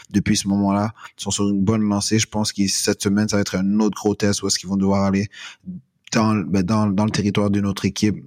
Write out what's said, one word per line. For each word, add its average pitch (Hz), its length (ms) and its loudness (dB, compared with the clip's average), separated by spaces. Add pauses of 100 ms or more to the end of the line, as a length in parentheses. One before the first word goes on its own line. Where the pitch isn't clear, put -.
depuis 104 260 2
ce 101 120 -4
moment-là, 101 460 0 (260)
ils - 40 -10
sont 101 80 -4
sur 101 160 0
une 101 160 2
bonne 107 200 2
lancée. 104 340 0
Je 110 100 0
pense 107 240 -4
que 101 160 0
cette - 360 -2
semaine, 104 260 0
ça 104 80 0
va 101 40 2
être - 140 -4
un 98 240 0
autre 107 160 2
gros 101 200 0
test 101 260 0
où 98 60 -2
est-ce 98 100 -2
qu'ils 90 120 -8
vont 98 80 0
devoir 98 260 2
aller 98 260 0 (840)
dans, 110 220 2
ben, 92 260 0
dans, 107 260 2
dans 101 180 2
le 110 40 2
territoire 101 400 0
d'une 101 160 0
autre 98 200 -2
équipe 98 420 0